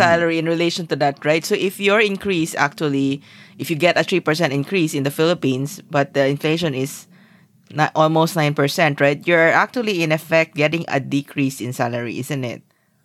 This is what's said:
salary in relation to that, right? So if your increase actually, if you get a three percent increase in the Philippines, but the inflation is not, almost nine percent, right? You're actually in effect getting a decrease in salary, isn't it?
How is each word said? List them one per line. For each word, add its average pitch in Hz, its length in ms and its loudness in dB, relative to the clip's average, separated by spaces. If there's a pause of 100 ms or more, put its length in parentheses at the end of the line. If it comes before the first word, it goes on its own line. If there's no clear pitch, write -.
salary 170 400 4
in 156 80 -2
relation 170 380 -2
to 156 100 -4
that, 143 260 0
right? 156 220 0
So 208 80 -2
if 196 260 -2
your 202 220 4
increase 196 560 -2
actually, 139 640 -2 (400)
if 131 80 -6
you 165 80 -2
get 170 240 2
a - 20 2
three 180 160 0
percent 156 320 0
increase 156 460 -2
in 135 60 0
the 139 100 0
Philippines, 139 680 0 (120)
but 143 260 0
the 139 80 4
inflation 151 480 -2
is 131 320 -6 (680)
not, 151 220 0
almost 160 400 2
nine 147 180 2
percent, 143 480 0
right? 143 260 2
You're 165 260 6
actually 202 500 0
in 156 80 0
effect 160 440 0
getting 151 340 0
a 139 100 0
decrease 135 640 -4
in 123 120 -6
salary, 120 460 -4
isn't 131 240 -6
it? 120 180 -8 (440)